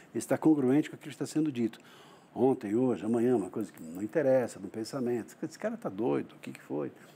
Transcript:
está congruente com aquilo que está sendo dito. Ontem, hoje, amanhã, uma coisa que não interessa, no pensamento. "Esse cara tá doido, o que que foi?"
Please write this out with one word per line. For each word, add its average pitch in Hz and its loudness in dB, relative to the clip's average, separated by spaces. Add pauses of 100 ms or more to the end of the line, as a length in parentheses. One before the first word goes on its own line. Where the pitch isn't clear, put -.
(140)
está 120 0
congruente 147 4
com - -12
aquilo - -16
que 131 -14
está 143 -6
sendo 156 0
dito. 117 -2 (560)
Ontem, 107 2
hoje, 120 2
amanhã, 117 4
uma 95 0
coisa 107 -6
que - -20
não 85 -10
interessa, 131 2
no 95 -10
pensamento. 117 -4
"Esse 160 -8
cara 226 -4
tá 175 -8
doido, 120 -2
o - -20
que - -12
que 127 -16
foi?" 139 -6 (240)